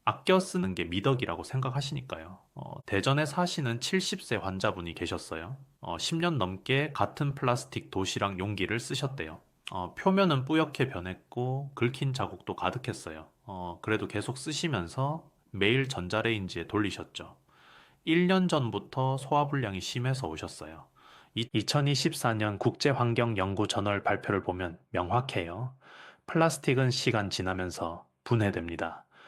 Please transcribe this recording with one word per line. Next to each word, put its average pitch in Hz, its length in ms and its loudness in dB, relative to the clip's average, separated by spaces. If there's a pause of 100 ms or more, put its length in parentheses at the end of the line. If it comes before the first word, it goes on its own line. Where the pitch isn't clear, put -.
아껴 - 340 4
쓰는 185 340 -2
게 87 120 -2
미덕이라고 98 580 0
생각하시니까요. 127 960 -4 (160)
어, - 180 -12 (140)
대전에 139 400 2
사시는 139 520 -2
칠십 190 440 -2
세 113 140 0
환자분이 92 580 -2
계셨어요. 87 600 -6 (260)
어, 85 180 -6
십 - 160 -2
년 165 240 2
넘게 131 540 0
같은 - 420 0
플라스틱 - 560 -2
도시락 95 480 0
용기를 98 400 0
쓰셨대요. 131 600 -6 (320)
어, 90 220 -6
표면은 185 520 4
뿌옇게 156 420 2
변했고 123 880 -6
긁힌 127 380 0
자국도 95 420 -4
가득했어요. 90 720 -4 (160)
어, 90 400 -8
그래도 104 240 0
계속 117 320 -6
쓰시면서 143 880 -4 (220)
매일 117 360 4
전자레인지에 98 800 -2
돌리셨죠. - 680 -2 (720)
일 170 200 6
년 185 220 6
전부터 131 680 0
소화불량이 139 640 0
심해서 127 480 -2
오셨어요. 80 600 -8 (480)
이, 117 180 -2
이천이십사 139 800 2
년 107 240 0
국제환경연구저널 107 1400 2
발표를 98 400 0
보면 90 380 -4 (100)
명확해요. 98 840 -2 (500)
플라스틱은 147 640 4
시간 113 400 2
지나면서 90 800 -4 (160)
분해됩니다. 85 840 0 (220)